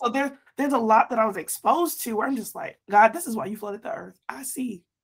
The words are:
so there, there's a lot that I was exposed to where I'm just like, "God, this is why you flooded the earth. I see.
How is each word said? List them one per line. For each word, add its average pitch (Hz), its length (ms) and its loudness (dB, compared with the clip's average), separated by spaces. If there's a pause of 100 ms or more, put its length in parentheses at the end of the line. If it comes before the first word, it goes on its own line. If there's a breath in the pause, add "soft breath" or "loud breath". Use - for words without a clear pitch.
so 247 60 0
there, 277 300 -2 (180)
there's 277 160 0
a 277 60 2
lot 220 320 4
that 247 80 0
I 220 80 4
was 196 100 -4
exposed 302 680 0
to 220 120 -4
where 214 100 -2
I'm 269 100 -2
just 220 180 -10
like, - 260 -12 (100)
"God, 208 220 8
this 339 140 -8
is 220 100 -4
why 160 100 -4
you 208 120 -6
flooded 208 240 -10
the - 100 -10
earth. 180 260 -12 (120)
I 254 140 -12
see. 233 380 -8 (220)